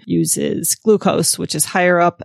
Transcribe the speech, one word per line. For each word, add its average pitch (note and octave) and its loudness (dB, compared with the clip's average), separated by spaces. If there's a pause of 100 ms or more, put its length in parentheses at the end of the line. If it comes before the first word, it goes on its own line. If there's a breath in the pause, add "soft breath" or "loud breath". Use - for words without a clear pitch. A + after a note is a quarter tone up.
uses D#3+ -2
glucose, F#3+ 0
which F3 -6
is D3 -2
higher F3+ 2
up F3 0